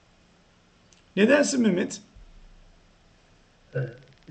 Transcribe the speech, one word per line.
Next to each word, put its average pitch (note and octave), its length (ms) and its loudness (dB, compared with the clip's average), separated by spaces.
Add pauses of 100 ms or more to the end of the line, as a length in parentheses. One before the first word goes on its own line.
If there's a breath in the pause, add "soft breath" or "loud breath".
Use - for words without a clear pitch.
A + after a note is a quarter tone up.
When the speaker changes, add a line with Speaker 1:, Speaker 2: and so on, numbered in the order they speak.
(1160)
Speaker 1:
Ne G#3 140 2
dersin C#4 320 2
Mehmet? G3 400 -2 (1700)
Speaker 2:
Ee, C3+ 40 -6 (520)